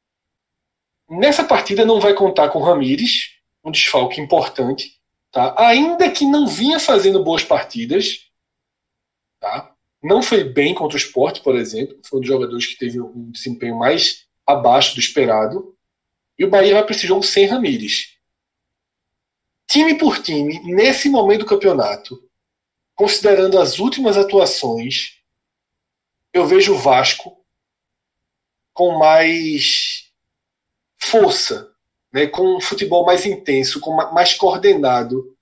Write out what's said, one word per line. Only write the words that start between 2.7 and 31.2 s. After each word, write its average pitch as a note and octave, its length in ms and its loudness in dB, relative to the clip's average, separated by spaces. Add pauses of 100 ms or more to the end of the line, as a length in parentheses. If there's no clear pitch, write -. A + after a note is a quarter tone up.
um D#3+ 80 -10
desfalque C3 500 -2
importante, C3+ 760 -4 (320)
tá? B2+ 260 -2
Ainda D4+ 540 4
que - 140 -2
não C#4+ 220 2
vinha D4 320 -2
fazendo G3 440 2
boas D#3+ 200 -2
partidas, - 840 -4 (1120)
tá? - 340 -10 (280)
Não G3 200 2
foi G#3 220 0
bem C#3+ 300 -2
contra D3+ 220 -6
o C3+ 40 -4
Sport, - 420 -4
por C3 140 0
exemplo, A2 480 -8
foi C3+ 160 -8
um - 20 -4
dos B2 80 -6
jogadores A#2+ 380 -4
que - 100 -14
teve A#2+ 240 -8
um A#2 300 -18
desempenho A#2 440 -10
mais - 520 -2 (180)
abaixo C3 480 2
do B2 60 -10
esperado, A#2 760 -2 (600)
e F#3+ 80 0
o G3 40 -2
Bahia G3 260 4
vai G#3 100 2
pra A3 100 -6
esse - 100 -6
jogo F#3+ 160 0
sem G3 260 2
Ramírez. D3 720 -4 (1500)
Time D#4 300 2
por - 220 0
time, D3+ 400 -6 (140)
nesse B3+ 360 2
momento G#3+ 320 2
do G#3 40 -8
campeonato, C#3+ 760 -2 (720)
considerando G3 640 2
as D3+ 180 0
últimas A3+ 400 -2
atuações, G3 1000 -2 (1120)
eu F3 120 2
vejo F#3+ 280 4
o D3 40 2
Vasco - 680 0 (1300)
com F3 240 0
mais D#3+ 1120 0 (880)
força, - 760 0 (380)